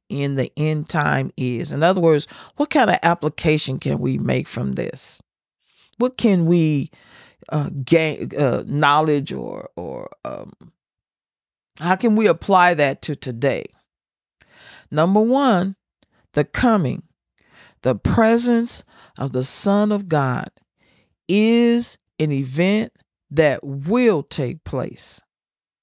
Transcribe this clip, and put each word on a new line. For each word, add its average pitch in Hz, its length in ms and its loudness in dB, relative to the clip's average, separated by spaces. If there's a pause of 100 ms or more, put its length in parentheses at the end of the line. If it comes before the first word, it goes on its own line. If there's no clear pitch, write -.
in 143 280 -4
the 135 200 -4
end 151 320 -2
time 143 480 -2
is. 127 380 -6
In 143 100 -2
other 185 160 2
words, 160 280 2 (280)
what 294 140 -2
kind 240 200 2
of 175 140 2
application 156 720 0
can 139 220 -4
we 135 180 -2
make 131 300 -2
from 67 260 -6
this? - 480 -10 (760)
What 254 200 -2
can 190 280 2
we, 156 460 2 (580)
uh, 143 220 -4 (120)
gain, 160 540 0
uh, 139 300 0
knowledge 147 640 2
or, 50 420 -10
or, 67 340 -12 (140)
um, 52 300 -12 (1300)
how 175 180 0
can 214 180 2
we 220 100 4
apply 180 500 4
that 143 280 0
to 147 120 -6
today? 120 500 -4 (1200)
Number 175 300 2
one, 220 560 2 (580)
the 147 120 2
coming, 214 580 0 (800)
the 123 140 0
presence 233 880 0 (340)
of 135 160 -6
the 127 100 -2
Son 208 480 0
of 202 160 -4
God 143 440 -2 (760)
is 233 680 2 (200)
an 151 140 -2
event 147 600 -2 (360)
that 147 340 0
will 165 600 0
take 131 400 -6
place - 580 -10 (600)